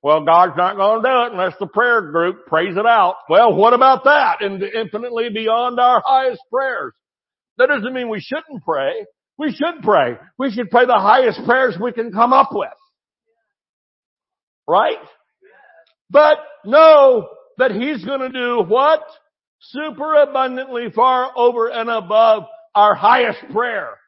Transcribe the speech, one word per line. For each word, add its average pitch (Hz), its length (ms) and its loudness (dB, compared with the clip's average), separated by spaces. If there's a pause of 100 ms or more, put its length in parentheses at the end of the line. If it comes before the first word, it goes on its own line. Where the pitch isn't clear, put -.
"Well, 151 220 0
God's 165 320 4
not 185 180 -2
gonna 214 260 0
do 247 240 0
it 233 60 -10
unless 185 260 -6
the 196 100 -10
prayer 233 340 0 (100)
group 170 360 -4
prays 170 280 -2
it 208 100 -2
out." 208 300 2 (140)
Well, 196 260 4
what 226 180 4
about 262 300 2
that? 277 380 2
And 196 200 -8
infinitely 226 680 -8
beyond 226 500 -4
our 247 260 2
highest 262 360 -2 (100)
prayers. 233 400 -6 (680)
That 254 100 2
doesn't 262 260 -4
mean 247 160 -8
we 214 100 -8
shouldn't 294 460 -12
pray. 135 400 -4 (320)
We 285 160 -6
should 320 300 -6
pray. 135 340 2 (200)
We 254 140 -4
should 214 180 -8
pray 247 160 4
the 240 140 2
highest 233 460 2
prayers 247 360 0
we 240 120 -6
can 233 180 -8
come 233 220 0
up - 180 2
with. 185 160 -6 (2000)
Right? 180 300 0 (1120)
But 302 300 4 (260)
know 277 640 6 (280)
that 247 140 -2
he's 233 320 -8
gonna 262 300 -10
do 240 340 -4
what? 277 340 0 (580)
Super 302 560 -8
abundantly 262 800 -2
far 254 440 0
over 240 320 0
and 233 200 -6
above 214 540 2 (320)
our 208 180 4
highest 233 460 0 (140)
prayer. 202 440 -6 (100)